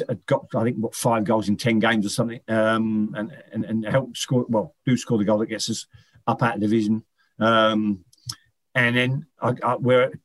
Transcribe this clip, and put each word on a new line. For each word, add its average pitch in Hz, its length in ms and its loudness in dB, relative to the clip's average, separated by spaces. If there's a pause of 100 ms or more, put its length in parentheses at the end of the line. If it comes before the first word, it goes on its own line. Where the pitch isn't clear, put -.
(260)
got, - 300 0
I 110 80 0
think, 120 140 -2
what, 110 180 -4
five 117 280 0
goals 107 240 0
in 101 80 2
ten 113 240 2
games 110 260 2
or 101 40 -2
something, 117 380 -4
um, 110 680 0
and, 107 160 -8 (200)
and, 117 120 -4
and 110 220 -4
help 127 320 -2
score, 123 320 0
well, 107 260 -2 (100)
do 127 120 2
score 120 200 -2
the 104 60 2
goal 107 140 2
that 110 100 -2
gets 107 220 -6
us 107 160 -6 (400)
up - 160 -2
out 117 140 0
of 101 60 -4
division. 107 420 2 (360)
Um, 110 640 2 (720)
and 120 220 2
then 131 300 -2 (160)
I, 123 200 0
I, 120 140 0
we're, 127 380 2 (120)